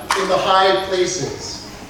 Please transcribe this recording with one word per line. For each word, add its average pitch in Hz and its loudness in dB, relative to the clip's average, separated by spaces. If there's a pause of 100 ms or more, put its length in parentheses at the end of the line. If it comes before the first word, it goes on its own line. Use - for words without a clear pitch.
(200)
in 185 0
the 185 2
high 190 4
places - -4 (180)